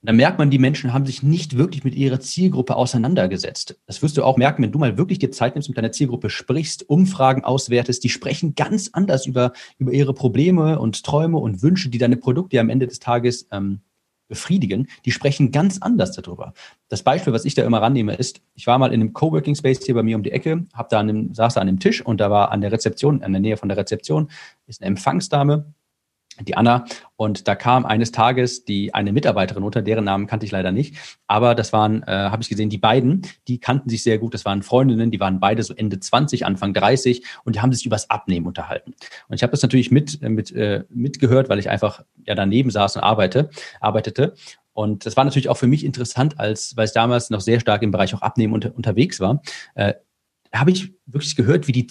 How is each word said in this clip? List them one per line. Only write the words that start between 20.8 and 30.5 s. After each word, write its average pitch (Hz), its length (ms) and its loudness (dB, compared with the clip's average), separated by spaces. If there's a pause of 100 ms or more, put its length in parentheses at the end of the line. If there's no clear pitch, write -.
da 110 100 2
an 107 100 0
einem, 107 240 -4
saß 117 220 2
da 98 60 2
an 95 80 2
einem 92 100 2
Tisch - 260 2
und 107 160 0
da 101 80 2
war 101 220 4
an 101 100 -2
der 101 100 -2
Rezeption, 131 520 0
in 95 80 -4
der 98 100 0
Nähe 107 160 0
von 104 100 -8
der 95 120 -2
Rezeption, 147 500 -2 (380)
ist - 160 -18
eine 95 60 -4
Empfangsdame, 147 840 0 (680)
die - 140 -6
Anna, 120 300 4 (300)
und 107 320 -2
da 101 80 2
kam 123 280 2
eines 113 280 0
Tages 123 520 0
die, 101 300 -4
eine 101 180 -2
Mitarbeiterin 95 520 0
unter, 107 180 -2
deren 107 240 0
Namen 98 220 -2
kannte 110 180 -4
ich 104 60 -8